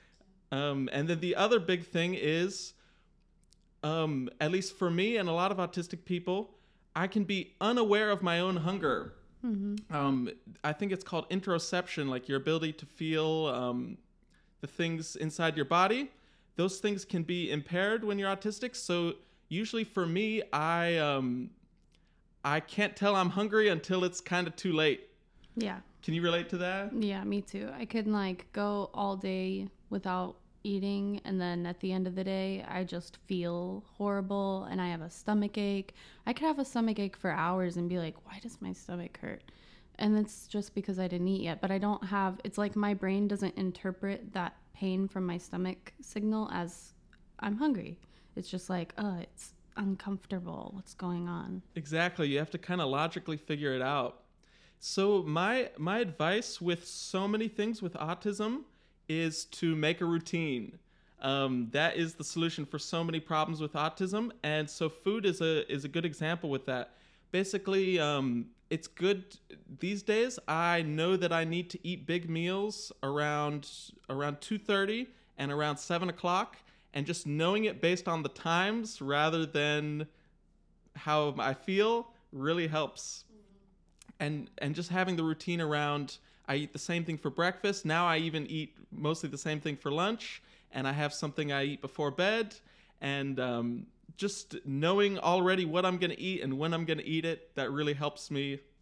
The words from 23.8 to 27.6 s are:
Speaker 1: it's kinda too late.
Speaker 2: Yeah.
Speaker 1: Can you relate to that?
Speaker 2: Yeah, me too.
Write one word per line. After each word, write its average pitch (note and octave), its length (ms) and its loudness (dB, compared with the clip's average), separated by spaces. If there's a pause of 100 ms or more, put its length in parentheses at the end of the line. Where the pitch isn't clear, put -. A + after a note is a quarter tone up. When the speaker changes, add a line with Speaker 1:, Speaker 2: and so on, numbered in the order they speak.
Speaker 1:
it's F3+ 180 0
kinda F3+ 300 0
too F3+ 220 0
late. D#3 380 4 (440)
Speaker 2:
Yeah. G3 260 -2 (220)
Speaker 1:
Can D#3+ 120 -2
you E3+ 80 2
relate E3+ 260 2
to F#3 80 -2
that? F#3+ 360 -2
Speaker 2:
Yeah, G3 300 0
me G3+ 180 0
too. G3+ 320 -8